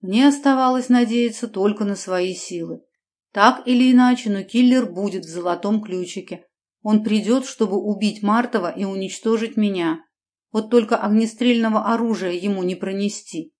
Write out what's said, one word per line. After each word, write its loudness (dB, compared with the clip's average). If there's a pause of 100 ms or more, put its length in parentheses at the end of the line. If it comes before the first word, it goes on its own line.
Мне 4
оставалось 2
надеяться 0
только -2
на -2
свои -4
силы. -10 (520)
Так 4
или 4
иначе, 4
но -4
киллер 2
будет -6
в -18
золотом -2
ключике. -10 (360)
Он 2
придет, 0
чтобы -2
убить -2
Мартова 0
и -6
уничтожить -4
меня. 0 (520)
Вот -4
только 2
огнестрельного 0
оружия -2
ему -2
не 0
пронести. -6